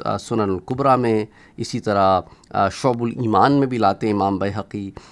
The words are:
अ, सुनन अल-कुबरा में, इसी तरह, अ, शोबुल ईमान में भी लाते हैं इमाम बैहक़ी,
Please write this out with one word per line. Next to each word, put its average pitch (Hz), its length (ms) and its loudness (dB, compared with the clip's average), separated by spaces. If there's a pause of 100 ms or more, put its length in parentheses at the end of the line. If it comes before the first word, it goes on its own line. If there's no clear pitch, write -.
अ, 107 100 -2
सुनन 110 260 -2
अल-कुबरा 127 540 0
में, 110 300 0 (320)
इसी 117 220 -8
तरह, 95 420 2 (300)
अ, 101 160 2
शोबुल 120 500 -2
ईमान 110 340 4
में 139 160 2
भी 123 100 -4
लाते 101 280 0
हैं 107 80 2
इमाम 98 240 0
बैहक़ी, 98 540 -6 (200)